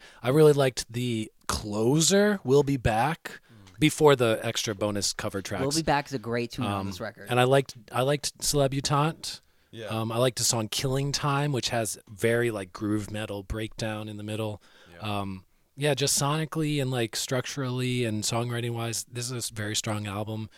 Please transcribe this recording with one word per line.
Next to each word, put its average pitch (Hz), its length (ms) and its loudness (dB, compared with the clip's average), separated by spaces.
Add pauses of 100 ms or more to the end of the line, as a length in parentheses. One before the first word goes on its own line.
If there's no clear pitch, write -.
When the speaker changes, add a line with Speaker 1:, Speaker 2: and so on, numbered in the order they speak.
(220)
Speaker 1:
I 120 80 0
really 151 240 8
liked 135 380 0
the 120 380 -2 (160)
closer, 160 1000 2
We'll 139 180 6
Be 139 140 0
Back, 123 640 0 (100)
Speaker 2:
Mm. 110 300 -12
Speaker 1:
before 151 340 8
the 117 280 2
extra 113 320 -2
bonus 101 380 -2
cover 101 300 -6
tracks. 95 200 -4
Speaker 3:
We'll 139 100 0
Be 160 100 0
Back 147 240 0
is - 60 -12
a 131 60 -4
great 117 340 -4
tune 127 120 -4
on 101 180 -2
Speaker 1:
Um, 98 40 -4
Speaker 3:
this 95 140 -8
record. 104 300 -12
Speaker 1:
and 123 100 4
I 127 40 8
liked, 135 300 4 (180)
I 123 100 0
liked 143 360 -2
Celebutante. 143 1040 0 (300)
Speaker 2:
Yeah. 110 160 -12
Speaker 1:
Um, 110 240 -2
I 113 80 -4
liked 127 200 2
the 117 60 0
song 113 240 0
Killing 139 440 -2
Time, 143 400 0
which 120 180 -2
has 113 280 -2 (100)
very, 117 420 0
like, 98 220 -8
groove 104 380 -2
metal 104 320 -8
breakdown 107 680 -6
in 104 80 -12
the 104 80 -12
middle. 107 360 -6 (320)
Speaker 2:
Yeah. 104 280 -4
Speaker 1:
Um, 95 240 -8 (320)
yeah, 147 180 0
just 143 260 0
sonically 151 600 -2
and, 131 80 -2
like, 120 260 -2
structurally 127 880 -2
and 107 200 -2
songwriting 120 480 -2
wise, 117 380 -4
this 120 200 -8
is 120 200 -6
a 117 40 -18
very 107 220 -4
strong 104 300 -4
album. 107 500 -6